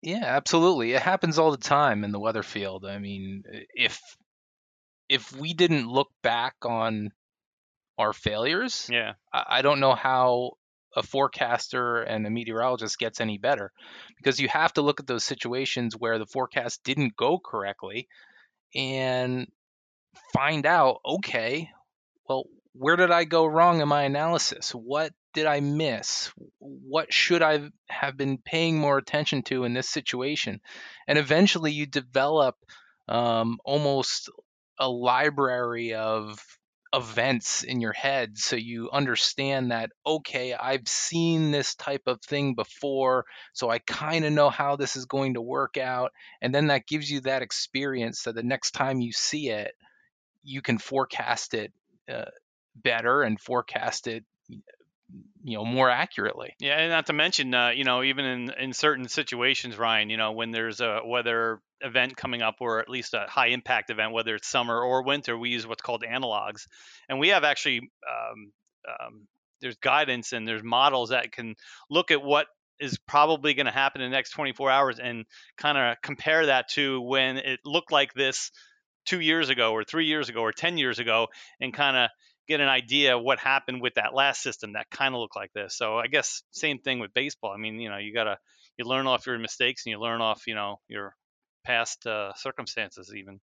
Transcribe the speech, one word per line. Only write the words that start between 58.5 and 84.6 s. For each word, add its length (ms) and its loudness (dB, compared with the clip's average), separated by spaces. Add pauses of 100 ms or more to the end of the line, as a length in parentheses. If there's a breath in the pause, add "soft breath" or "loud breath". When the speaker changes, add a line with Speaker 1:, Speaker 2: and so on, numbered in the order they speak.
Speaker 2:
in 220 -6
certain 340 2
situations, 720 -2
Ryan, 320 0
you 80 -4
know, 160 0
when 180 -6
there's 300 -4
a 240 0
weather 560 -2 (180)
event 380 -2
coming 240 -6
up 180 -2
or 200 -2
at 100 -6
least 240 -8
a 160 -4
high 180 2
impact 420 -2
event, 240 -2
whether 220 -2
it's 120 -8
summer 340 -2
or 220 0
winter, 340 -2
we 120 -4
use 180 -4
what's 140 -8
called 220 -6
analogs. 640 -6 (400 loud breath)
And 120 -4
we 100 4
have 140 4
actually, 460 0 (200)
um, 420 -10 (360)
um, 400 -14 (340)
there's 160 -10
guidance 560 0
and 140 -6
there's 160 -6
models 460 2
that 220 -2
can 240 -12 (340 loud breath)
look 220 2
at 100 4
what 260 2 (320)
is 280 -8
probably 460 4
gonna 180 0
happen 300 0
in 100 -4
the 40 -2
next 160 -2
twenty-four 380 -4
hours 300 2
and 260 -8 (340 loud breath)
kinda 440 2
compare 420 2
that 240 4
to 320 0
when 360 0
it 280 -4
looked 260 -2
like 220 2
this 380 -2 (540 soft breath)
two 140 -2
years 300 2
ago 220 2
or 120 -2
three 220 -2
years 240 -2
ago 120 -4
or 100 0
ten 260 -4
years 220 -2
ago 280 2 (320 loud breath)
and 140 -6
kinda 380 2 (360 soft breath)
get 140 0
an 80 4
idea 480 4
of 60 -2
what 160 2
happened 420 0
with 140 -2
that 180 0
last 300 2
system 300 -8